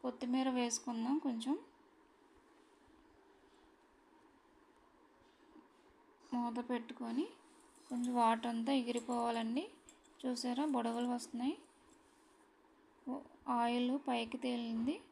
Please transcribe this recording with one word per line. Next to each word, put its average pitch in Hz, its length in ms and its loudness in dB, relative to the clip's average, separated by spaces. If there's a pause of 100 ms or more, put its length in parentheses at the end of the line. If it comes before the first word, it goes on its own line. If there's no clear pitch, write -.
కొత్తిమీర 254 480 0
వేసుకుందాం. 240 680 0
కొంచెం 254 400 0 (4000)
మూత 240 380 0
పెట్టుకొని 240 580 -2 (600)
కొంచెం 247 260 -2
వాటర్ 233 320 6
అంతా 233 260 2
ఎగిరిపోవాలండి. 240 1000 0 (560)
చూసారా, 247 400 0
బుడగలు 240 420 0
వస్తున్నాయి. 247 500 -2 (1900)
ఆయిల్ 247 500 2 (100)
పైకి 233 280 0
తేలింది. 240 640 -2 (120)